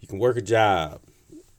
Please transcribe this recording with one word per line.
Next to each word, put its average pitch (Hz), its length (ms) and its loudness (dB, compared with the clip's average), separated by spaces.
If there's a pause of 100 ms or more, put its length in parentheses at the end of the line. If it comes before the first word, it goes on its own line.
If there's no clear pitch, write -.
You - 80 -20
can 98 100 -12
work 120 180 0
a 120 60 -6
job. 101 580 0 (580)